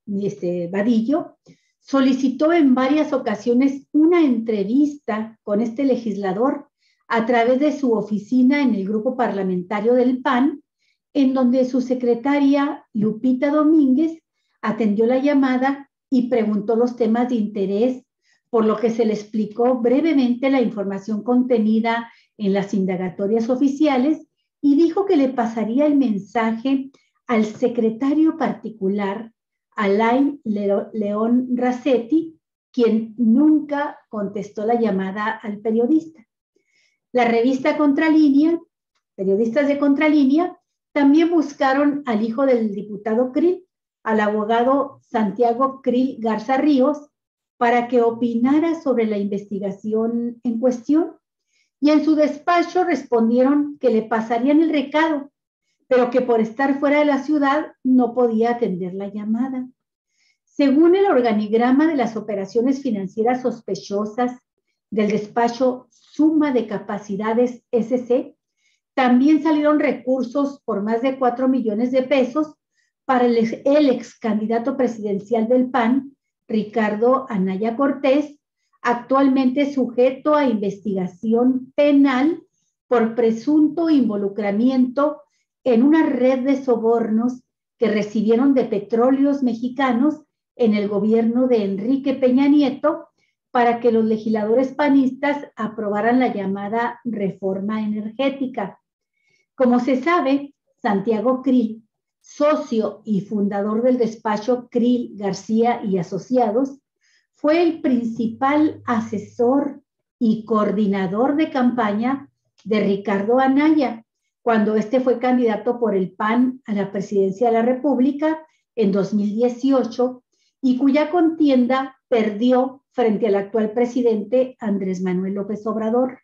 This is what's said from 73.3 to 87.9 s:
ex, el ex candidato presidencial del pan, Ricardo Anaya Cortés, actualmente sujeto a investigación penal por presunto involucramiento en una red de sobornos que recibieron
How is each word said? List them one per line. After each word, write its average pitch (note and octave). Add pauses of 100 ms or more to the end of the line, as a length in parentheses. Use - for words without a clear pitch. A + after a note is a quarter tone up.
ex, A3+ (120)
el C#4+
ex -
candidato A3+
presidencial A3
del B3+
pan, B3 (320)
Ricardo A3
Anaya F#3+
Cortés, C#4 (500)
actualmente C4+
sujeto C4
a D4
investigación A3
penal C#4+ (440)
por A3+
presunto D4+
involucramiento B3 (420)
en A#3+
una D4+
red B3+
de C4+
sobornos A3+ (380)
que A3
recibieron A3+